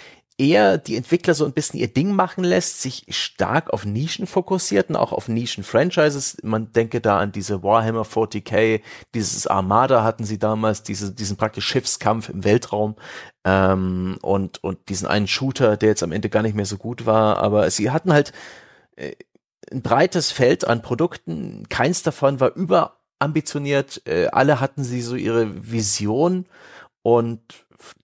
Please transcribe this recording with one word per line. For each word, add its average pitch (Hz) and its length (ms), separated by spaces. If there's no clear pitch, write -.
eher 180 400
die - 180
Entwickler 170 380
so 147 100
ein 143 80
bisschen 127 300
ihr 113 80
Ding 185 240
machen 185 320
lässt, 180 360
sich - 280
stark - 640
auf 104 100
Nischen 120 420
fokussiert 190 600
und 165 80
auch - 160
auf - 160
Nischen-Franchises. 139 1160
Man 110 280
denke 113 300
da 101 180
an 101 140
diese 98 280
Warhammer 110 440
forty 107 340
K, 110 420
dieses 90 340
Armada 110 540
hatten 110 220
sie 107 160
damals, 110 420
diese, 98 320
diesen 101 220
praktisch 107 300
Schiffskampf - 640
im 98 160
Weltraum, 107 500
ähm, 95 800
und, 98 420
und - 240
diesen 95 220
einen 101 180
Shooter, 131 480
der 107 140
jetzt - 140
am 82 100
Ende 104 160
gar 107 120
nicht 107 140
mehr 101 100
so 98 120
gut 117 280
war. 110 340
Aber 104 300
sie 110 220
hatten 160 220
halt, 147 180
äh, 71 160
ein 127 80
breites 151 500
Feld - 340
an 120 160
Produkten. 120 840
Keins 143 340
davon 139 380
war - 160
überambitioniert. 147 1500
Äh, 82 220
alle 135 340
hatten 135 240
sie 123 160
so 120 160
ihre 110 520
Vision 117 760
und 117 400